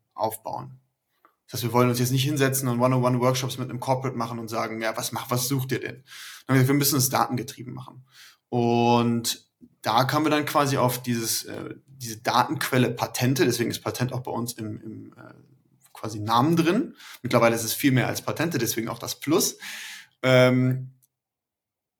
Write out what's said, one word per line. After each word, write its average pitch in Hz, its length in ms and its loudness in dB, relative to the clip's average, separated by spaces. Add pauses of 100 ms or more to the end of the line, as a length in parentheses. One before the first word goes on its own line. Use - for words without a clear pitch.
(120)
aufbauen. - 680 -8 (640)
Das - 80 -16
heißt, 110 80 -6
wir 113 100 -4
wollen 123 160 4
uns 120 120 0
jetzt 127 120 0
nicht 135 120 2
hinsetzen 135 440 0
und 120 100 -2
One-on-One-Workshops 127 800 2
mit 127 140 -8
einem 123 100 -8
Corporate 131 380 -4
machen 117 200 -6
und 113 100 -10
sagen, 113 340 -6
ja, 113 160 -2
was 123 140 -6
macht, - 180 -8
was 127 180 0
sucht 131 240 -2
ihr 107 80 -4
denn?" - 140 -10
Dann - 80 -20
haben - 460 -20
wir 131 80 4
gesagt, 131 120 6
"Wir 139 60 4
müssen 143 240 2
es 127 100 2
datengetrieben 123 640 -2
machen." 131 320 -16 (460)
Und 120 960 2 (340)
da 117 240 2
kamen 147 220 0
wir 147 40 2
dann 151 140 2
quasi 139 320 0
auf 123 240 0
dieses, 117 440 -4
äh, 104 320 -12 (100)
diese 113 320 -14
Datenquelle 123 720 2
Patente, 123 540 0
deswegen 120 260 0
ist - 100 -8
Patent 127 320 -4
auch 127 80 -6
bei - 120 -8
uns 117 220 -6
im, 107 280 -10
im, 107 300 -16
äh, - 220 -20 (580)
quasi 110 260 -10
Namen 117 380 4
drin. 175 380 2 (280)
Mittlerweile 117 320 4
ist 113 100 -4
es 110 80 -4
viel 139 200 2
mehr 117 160 4
als - 120 -4
Patente, 156 380 -2
deswegen 113 300 -2
auch 117 100 -8
das - 220 -10
Plus. - 380 0 (640)
Ähm, 127 680 4 (1080)